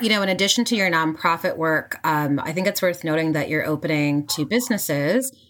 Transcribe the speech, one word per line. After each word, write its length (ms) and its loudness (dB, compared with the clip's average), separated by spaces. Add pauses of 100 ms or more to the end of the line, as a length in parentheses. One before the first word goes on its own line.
you 80 0
know, 120 4
in 60 2
addition 380 2
to 100 0
your 160 2
nonprofit 640 0
work, 480 -2
um, 360 2
I 120 -6
think 160 0
it's 140 -2
worth 240 -2
noting 280 0
that 140 -2
you're 180 -2
opening 640 0
two 180 -2
businesses, 840 0 (180)